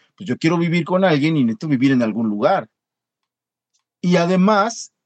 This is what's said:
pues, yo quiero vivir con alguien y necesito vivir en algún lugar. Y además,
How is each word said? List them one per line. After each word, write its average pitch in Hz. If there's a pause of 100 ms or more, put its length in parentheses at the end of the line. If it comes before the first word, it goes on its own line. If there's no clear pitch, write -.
(160)
pues, 92
yo 123
quiero 165
vivir 170
con 185
alguien 160
y 139
necesito 113
vivir 139
en 127
algún 110
lugar. 117 (1300)
Y 180
además, 190 (140)